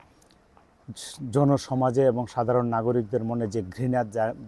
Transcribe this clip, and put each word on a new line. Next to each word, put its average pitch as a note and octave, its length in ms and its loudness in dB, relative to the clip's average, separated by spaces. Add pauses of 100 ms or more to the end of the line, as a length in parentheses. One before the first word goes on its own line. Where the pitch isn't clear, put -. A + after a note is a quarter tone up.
(1300)
জনসমাজে C3 720 2
এবং A#2+ 240 2
সাধারণ A#2+ 400 0
নাগরিকদের A#2 580 0
মনে A#2 220 -2
যে G#2+ 160 -4
ঘৃণা B2 420 -2
জা-, A2 300 -2 (140)